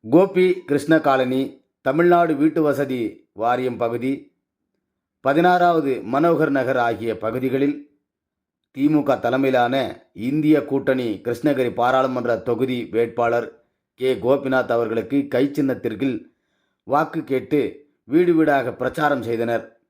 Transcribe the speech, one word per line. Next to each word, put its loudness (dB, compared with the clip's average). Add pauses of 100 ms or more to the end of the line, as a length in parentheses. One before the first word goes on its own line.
கோபி 4 (200)
கிருஷ்ண 2
காலனி, 2 (380)
தமிழ்நாடு 4
வீட்டு 0
வசதி -2 (320)
வாரியம் -2
பகுதி, -4 (1120)
பதினாறாவது 2 (120)
மனோகர் 2
நகர் 0
ஆகிய -2
பகுதிகளில் -2 (1000)
திமுக 2
தலைமையிலான 0 (380)
இந்திய 0
கூட்டணி -2 (160)
கிருஷ்ணகிரி -2
பாராளுமன்ற 0
தொகுதி -4
வேட்பாளர் -2 (520)
கே 0
கோபிநாத் 0
அவர்களுக்கு -2
கை 0
சின்னத்திற்கு -2 (800)
வாக்கு -2
கேட்டு -2 (440)
வீடு 2
வீடாக 2
பிரச்சாரம் -2
செய்தனர். -2 (260)